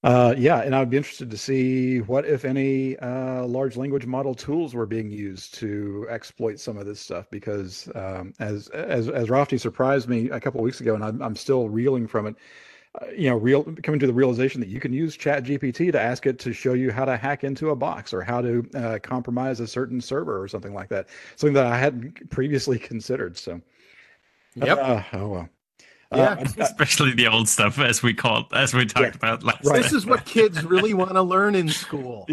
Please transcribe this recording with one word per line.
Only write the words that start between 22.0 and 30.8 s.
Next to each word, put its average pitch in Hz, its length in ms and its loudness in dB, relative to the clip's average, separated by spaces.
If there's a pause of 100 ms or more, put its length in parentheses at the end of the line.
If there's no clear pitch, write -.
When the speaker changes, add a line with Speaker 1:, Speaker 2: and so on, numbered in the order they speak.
Speaker 1:
previously 135 480 0
<laughs> - 120 -10
considered. 113 460 -6
So, 87 240 -10 (920)
Speaker 2:
Yep. 135 240 4
Speaker 1:
uh, 127 240 2 (100)
oh 101 160 -6
well. 87 200 -6 (640)
Speaker 2:
Yeah. 127 200 4
Speaker 1:
Uh, 190 60 -2
I, - 40 -8
I 131 240 -2
Speaker 3:
Especially 143 480 2
the 120 160 6
old 110 220 4
stuff, 104 280 2
as 123 240 2
we 117 120 4
called, 113 400 0
as 135 180 2
we 123 140 4
talked 123 180 2
Speaker 1:
Yeah. 107 100 -2
Speaker 3:
about 113 300 -2
last 120 220 0
Speaker 1:
Right. 151 160 6
Speaker 2:
This - 100 2
is 214 140 0
what 240 180 2
kids 190 400 4
really 190 300 2